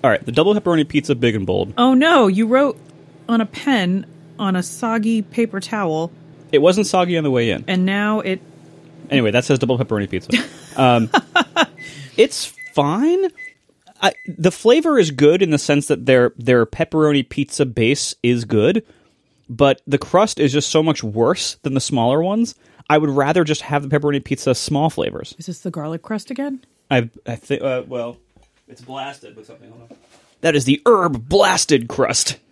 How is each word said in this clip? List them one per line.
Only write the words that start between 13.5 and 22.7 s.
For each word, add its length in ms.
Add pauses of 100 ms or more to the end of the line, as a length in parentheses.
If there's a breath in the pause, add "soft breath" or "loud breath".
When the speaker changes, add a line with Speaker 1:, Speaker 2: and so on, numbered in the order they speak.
Speaker 1:
I, 120 (140)
the 240
flavor 460
is 140
good 300
in 100
the 80
sense 280
that 180
their, 320
their 280
pepperoni 640
pizza 380
base 580
is 220
good, 380 (640 soft breath)
but 380
the 140
crust 400
is 120
just 180
so 120
much 220
worse 600
than 120
the 60
smaller 420
ones. 320 (340 soft breath)